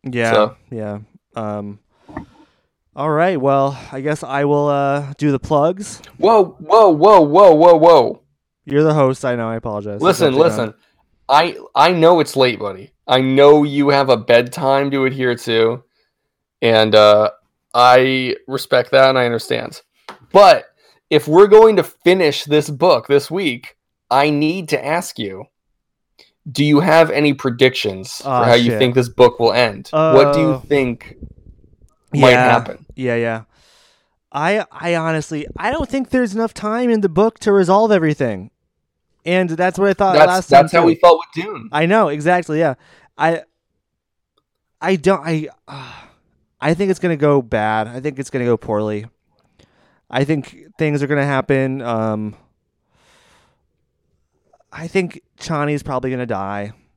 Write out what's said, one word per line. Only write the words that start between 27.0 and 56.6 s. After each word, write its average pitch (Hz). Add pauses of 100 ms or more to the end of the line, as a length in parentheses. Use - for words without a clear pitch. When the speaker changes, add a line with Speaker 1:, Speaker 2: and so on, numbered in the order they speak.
Speaker 2:
any 147
predictions 120
Speaker 1:
Ah, 127
Speaker 2:
for 117
how 120
you 120
Speaker 1:
shit. 110
Speaker 2:
think 123
this 120
book 120
will 117
end? 107
What 156
do 143
you -
Speaker 1:
Uh, 131
Speaker 2:
think 127 (960)
might 139
Speaker 1:
yeah. 123
Speaker 2:
happen? 120 (100)
Speaker 1:
Yeah, 123
yeah. 117 (880)
I, 180
I 170
honestly, 160 (100)
I 202
don't 294
think 269
there's 247
enough 226
time 233
in 220
the 196
book 190
to 208
resolve 196
everything. 139 (760)
And 180
that's 180
what 196
I 196
thought 190
Speaker 2:
That's, 156
Speaker 1:
last 185
time, 139
Speaker 2:
that's 160
how 170
Speaker 1:
too. 170
Speaker 2:
we 165
felt 170
with 165
Dune. 202
Speaker 1:
I 151
know, 202
exactly, 156
yeah. 151 (440)
I, 160 (1400)
I 190
don't, 180
I, 156 (180)
uh, 135 (680)
I 151
think 190
it's 180
gonna 170
go 143
bad. 110
I 120
think 135
it's 135
gonna 127
go 120
poorly. 107 (1000)
I 127
think 143 (220)
things 147
are 143
gonna 143
happen. 135
Um, 110 (2250)
I 160
think 180 (160)
Chani's 147
probably 131
gonna 123
die. 101 (240)